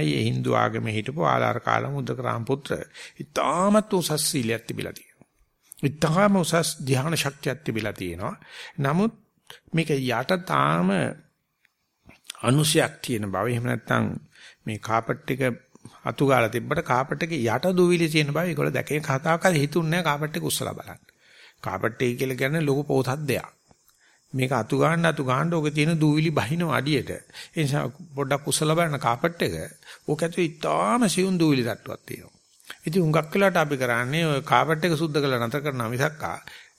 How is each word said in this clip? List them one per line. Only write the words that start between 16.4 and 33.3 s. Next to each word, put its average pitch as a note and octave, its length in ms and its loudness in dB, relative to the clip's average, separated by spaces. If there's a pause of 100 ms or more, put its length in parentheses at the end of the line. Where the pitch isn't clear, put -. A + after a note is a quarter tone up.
තිබ්බට B2 340 -4
කාපට් C#3 400 -2
එකේ E3 200 -4
යට A2+ 300 0
දූවිලි F3 360 4
තියෙන D3+ 240 0
බව D#3+ 120 0
ඒගොල්ලෝ D3 280 -2
දැක. B2+ 180 -4
ඒ D3+ 100 -2
කතා D#3 360 0
කරලා F#3 200 2
හිතුන්නේ D#3 360 2
නැහැ E3+ 160 0
කාපට් D3+ 280 -2
එක E3 80 -6
උස්සලා C3 300 -4
බලන්න. - 280 -16 (560)
කාපට් G#2+ 420 -2
එක B2 160 0
කියලා C3 200 -2
කියන්නේ C#3+ 280 0
ලොකු C#3 200 2
පොතක් C3+ 380 0
දෙයක්. B2 340 -4 (760)
මේක C3 200 0
අතු B2 240 0
ගන්න E3 300 4
අතු D#3 180 0
ගන්න C3 300 0
ඕකේ D3+ 160 0
තියෙන D3+ 260 2
දූවිලි D#3 340 4
බහිනව D3+ 400 0
අඩියට. B2+ 400 0
ඒ E2+ 100 -8 (360)
නිසා D3 280 0 (260)
පොඩ්ඩක් C#3 380 -2
උස්සලා D#3 280 2
බලන්න D#3+ 220 0
කාපට් C#3+ 440 0
එක. A2 120 -2 (480)
ඕක D3+ 180 -2
ඇතුලේ E3+ 280 0
ඉතාම E3 580 0
සියුම් F#3 300 2
දූවිලි D3+ 280 4
තට්ටුවක් - 380 -8
තියෙනවා. - 320 -14 (460)
ඉතින් F3 220 0
හුඟක් D#3+ 260 2
වෙලාවට G3 300 4